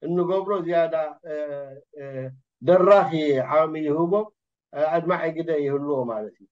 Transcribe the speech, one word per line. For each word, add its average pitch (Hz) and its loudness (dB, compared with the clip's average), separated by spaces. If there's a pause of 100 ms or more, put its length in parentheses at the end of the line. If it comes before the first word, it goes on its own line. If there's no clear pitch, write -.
እንገብሮ 180 -2 (100)
ዝያዳ፣ 165 0 (280)
እ፣ 156 -10 (580)
እ፣ 143 -16 (580)
ደራኺ 185 6 (340)
ዓቕሚ 156 2 (100)
ይህቦ፣ 165 0 (600)
እ፣ 147 -2
ኣድማዒ 165 0 (100)
ግደ 165 -6
ይህልዎ 143 -2
ማለት 110 -6
እዩ። - -20